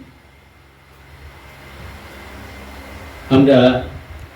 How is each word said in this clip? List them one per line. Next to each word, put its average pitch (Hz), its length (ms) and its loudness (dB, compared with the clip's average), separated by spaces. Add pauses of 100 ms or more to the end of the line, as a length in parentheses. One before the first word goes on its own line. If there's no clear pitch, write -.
(3250)
আমরা 131 520 6 (540)